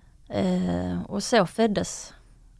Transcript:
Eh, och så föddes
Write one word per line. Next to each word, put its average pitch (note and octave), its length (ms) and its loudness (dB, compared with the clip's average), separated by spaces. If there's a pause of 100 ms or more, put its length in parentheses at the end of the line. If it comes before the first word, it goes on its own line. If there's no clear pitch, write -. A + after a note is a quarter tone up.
(300)
Eh, F3+ 720 0
och G3+ 220 -6
så A3 220 4
föddes - 680 -2 (460)